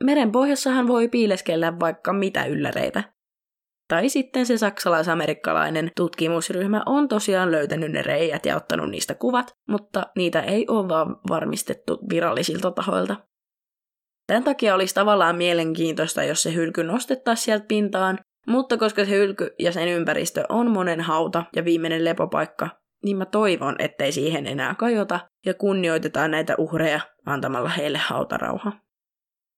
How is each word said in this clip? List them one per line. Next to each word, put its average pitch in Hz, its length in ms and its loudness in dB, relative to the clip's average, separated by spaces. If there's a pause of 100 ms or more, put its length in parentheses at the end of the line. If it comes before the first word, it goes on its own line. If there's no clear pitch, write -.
meren 294 280 4
pohjassahan 262 560 2
voi 233 200 4
piileskellä 185 720 0
vaikka 170 340 -2
mitä 196 320 -2
ylläreitä. 143 580 -2 (840)
Tai 180 220 2
sitten 254 360 0
se 233 120 2
saksalais-amerikkalainen 165 1400 0
tutkimusryhmä 180 920 0
on 277 220 2
tosiaan 190 440 2
löytänyt 156 400 0
ne 147 100 -2
reijät 147 440 0
ja 151 120 2
ottanut - 320 -4
niistä - 260 -6
kuvat, 247 380 -2 (160)
mutta 202 340 -4 (120)
niitä 170 260 0
ei 202 280 0
ole 202 200 0
vaan 160 260 0 (140)
varmistettu - 720 -4 (100)
virallisilta 170 640 -2
tahoilta. 185 440 -2 (1120)
Tän 202 160 2
takia 214 320 2
olisi 190 200 2
tavallaan 196 400 4
mielenkiintoista, 165 880 0
jos 147 200 0
se 165 100 -2
hylky 165 300 -2
nostettaisiin 233 640 -2
sieltä 214 220 0
pintaan, 196 520 2 (280)
mutta 254 300 2
koska 214 280 2
se 196 60 -2
hylky 196 480 0
ja 170 120 2
sen 170 160 0
ympäristö 160 640 0
on 233 220 2
monen 180 300 0
hauta 165 440 0 (100)
ja 165 100 -2
viimeinen 165 400 2
lepopaikka, 165 640 -2 (340)
niin 202 140 0
mä 190 80 -2
toivon, 190 540 2
ettei 143 320 -2
siihen 143 360 -2
enää 135 280 -4
kajota 208 440 0 (260)
ja 185 80 0
kunnioitetaan 160 800 0
näitä 156 260 0
uhreja 156 420 0 (260)
antamalla 131 440 -2
heille 151 280 -2
hautarauha. - 760 -4 (880)